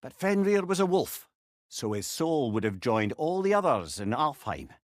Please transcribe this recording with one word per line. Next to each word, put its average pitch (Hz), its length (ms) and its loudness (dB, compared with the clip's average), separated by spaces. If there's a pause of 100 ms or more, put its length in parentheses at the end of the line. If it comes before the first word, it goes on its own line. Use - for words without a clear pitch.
But 127 120 -14
Fenrir 202 500 2
was 180 160 -2
a 196 60 4
wolf, - 420 0 (420)
so 107 240 -4
his 101 120 -4
soul 156 460 -2
would 107 120 0
have 101 160 -2
joined 110 340 0
all 175 280 -2
the 196 120 2
others 120 460 0
in 101 120 -4
Alfheim. 113 580 -4 (180)